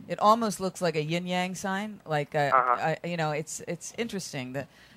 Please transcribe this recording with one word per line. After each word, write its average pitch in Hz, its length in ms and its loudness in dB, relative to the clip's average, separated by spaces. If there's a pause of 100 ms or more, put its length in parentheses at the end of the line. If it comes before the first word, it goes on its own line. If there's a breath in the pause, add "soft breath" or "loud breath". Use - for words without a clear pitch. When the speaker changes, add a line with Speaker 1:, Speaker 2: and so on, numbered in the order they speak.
Speaker 1:
It 170 100 -6
almost 214 420 6
looks 185 220 -4
like 165 140 0
a 151 60 0
yin-yang 180 520 -2
sign. 196 500 -4
Like 147 300 -2
a, 143 200 4
Speaker 2:
Uh-huh. 127 480 4
Speaker 1:
a, 175 60 -4
you 175 80 -4
know, 156 140 0
it's, 151 380 -6
it's - 300 -8
interesting. 160 560 -6
The, 135 120 -6 (300 soft breath)